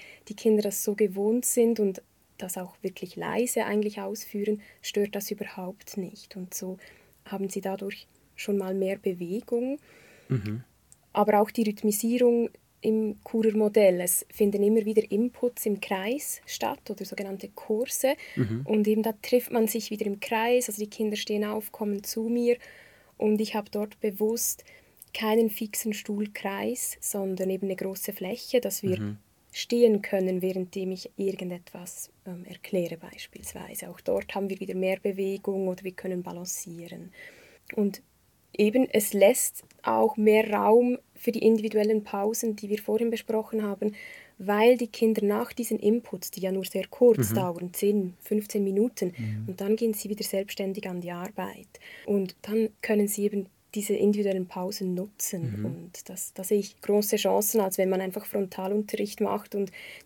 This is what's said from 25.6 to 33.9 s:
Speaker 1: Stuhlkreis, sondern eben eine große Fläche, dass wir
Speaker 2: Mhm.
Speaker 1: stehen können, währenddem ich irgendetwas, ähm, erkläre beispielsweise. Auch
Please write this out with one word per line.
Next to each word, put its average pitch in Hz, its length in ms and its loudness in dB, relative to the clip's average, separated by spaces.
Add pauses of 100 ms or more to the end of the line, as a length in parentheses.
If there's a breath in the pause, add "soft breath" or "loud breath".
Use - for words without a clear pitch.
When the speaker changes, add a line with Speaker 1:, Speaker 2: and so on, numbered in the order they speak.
Speaker 1:
Stuhlkreis, 208 1040 -4
sondern 190 480 -2
eben 190 200 -2
eine 185 80 -2
große 190 360 -6
Fläche, 202 480 -2
dass 202 220 -4
wir 185 180 0
Speaker 2:
Mhm. 104 160 -6 (360)
Speaker 1:
stehen 233 500 4
können, 185 400 0
währenddem 185 480 -4
ich 185 260 -8
irgendetwas, 180 920 -8 (160)
ähm, 180 180 -10
erkläre 180 520 -4
beispielsweise. - 920 -14
Auch 175 120 -16